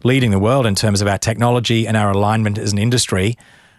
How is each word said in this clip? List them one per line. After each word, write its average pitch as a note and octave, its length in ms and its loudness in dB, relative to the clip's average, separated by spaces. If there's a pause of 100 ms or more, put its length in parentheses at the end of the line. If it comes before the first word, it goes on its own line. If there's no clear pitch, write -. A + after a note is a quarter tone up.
leading B2 260 2
the G2 80 2
world A#2+ 280 2
in G2+ 80 0
terms G2+ 260 0
of G#2 80 0
our G2 80 0
technology A#2 680 0
and A2 100 0
our G#2 140 0
alignment G#2 480 0
as G#2+ 120 -4
an G2+ 80 -2
industry. A2 600 0 (400)